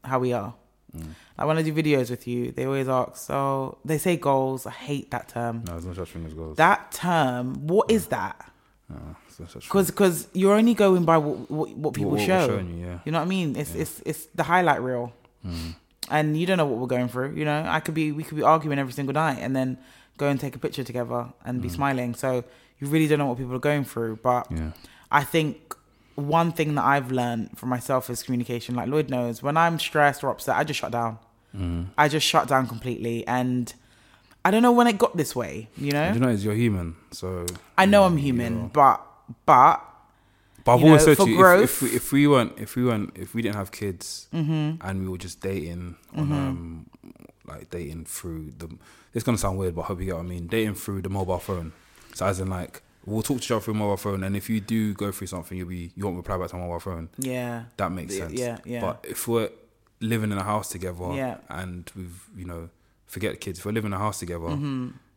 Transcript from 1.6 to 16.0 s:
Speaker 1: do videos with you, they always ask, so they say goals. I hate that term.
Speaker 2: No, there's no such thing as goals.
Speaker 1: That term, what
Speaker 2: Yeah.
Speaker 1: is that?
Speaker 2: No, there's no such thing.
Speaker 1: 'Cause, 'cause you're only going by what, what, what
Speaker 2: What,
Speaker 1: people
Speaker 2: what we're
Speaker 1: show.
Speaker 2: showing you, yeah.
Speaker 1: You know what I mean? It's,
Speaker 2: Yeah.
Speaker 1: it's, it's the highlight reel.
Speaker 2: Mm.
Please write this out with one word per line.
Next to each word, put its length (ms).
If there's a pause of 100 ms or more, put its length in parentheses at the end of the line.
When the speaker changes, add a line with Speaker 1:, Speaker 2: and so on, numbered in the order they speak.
Speaker 1:
do 100
videos 380
with 160
you, 240
they 140
always 220
ask, 280 (100)
so 580
they 140
say 200
goals. 500
I 40
hate 400
that 180
term. 360
Speaker 2:
No, 80
there's 120
no 100
such 160
thing 160
as 80
goals. 220
Speaker 1:
That 340
term, 760
what 240
Speaker 2:
Yeah. 60
Speaker 1:
is 120
that? 440 (360)
Speaker 2:
No, 100 (280)
there's 140
no 80
such 160
thing. 60
Speaker 1:
'Cause, 200
'cause 440
you're 200
only 220
going 300
by 120
what, 320
what, 200
what 80
Speaker 2:
What, 180
Speaker 1:
people 160
Speaker 2:
what 80
we're 80
Speaker 1:
show. 220
Speaker 2:
showing 280
you, 80
yeah. 180
Speaker 1:
You 100
know 60
what 60
I 40
mean? 260
It's, 180
Speaker 2:
Yeah. 80
Speaker 1:
it's, 240
it's 200 (100)
the 80
highlight 400
reel. 280 (320)
Speaker 2:
Mm. 320 (360)